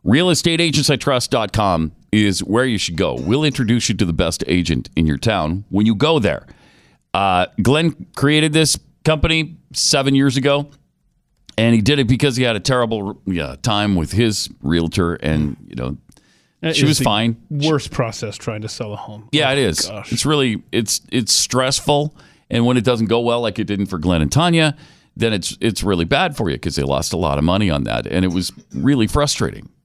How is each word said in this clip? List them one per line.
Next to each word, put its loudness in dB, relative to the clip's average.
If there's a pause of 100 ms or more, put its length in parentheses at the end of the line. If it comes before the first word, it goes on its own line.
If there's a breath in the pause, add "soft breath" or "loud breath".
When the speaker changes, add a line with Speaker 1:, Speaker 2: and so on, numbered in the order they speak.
Speaker 1:
Real 6
estate 2
agents 2
I 4
trust 0
dot 0
com 0 (180)
is 2
where 0
you -2
should -6
go. 0
We'll 0
introduce 0
you 0
to 2
the 0
best -2
agent 0
in 2
your 0
town -2
when 0
you 2
go 0
there. -2 (680 soft breath)
Uh, 0 (120)
Glenn 0 (100)
created 2
this 2 (260)
company 0 (160)
seven 2
years 2
ago, 0 (880)
and 4
he 4
did 4
it 2
because 2
he 0
had 0
a -4
terrible, -2
yeah, -4
time 2
with 0
his 0 (140)
realtor, 0
and, -2 (100)
you -20
know, -6 (680 soft breath)
Speaker 2:
That -2
Speaker 1:
she 2
Speaker 2:
is 4
Speaker 1:
was 2
Speaker 2:
the 0
Speaker 1:
fine. 2 (140)
Speaker 2:
worst -2
process -6
trying -8
to -10
sell -10
a -10
home. -16
Speaker 1:
Yeah, 2
Speaker 2:
Oh, 0
Speaker 1:
it 0
is. 0
Speaker 2:
gosh. -8
Speaker 1:
It's -4
really, 0 (100)
it's, -2
it's -2
stressful, 0 (340 soft breath)
and 2
when 4
it 0
doesn't 2
go 2
well, 0
like -4
it -2
didn't -2
for -6
Glenn 2
and 0
Tanya, 2 (380 loud breath)
then 0
it's, -6
it's -2
really 0
bad 0
for -2
you -2
'cause -6
they -2
lost -2
a -4
lot 0
of 0
money 2
on -2
that, -6
and 0
it -2
was -4 (240)
really 0
frustrating. -2 (160)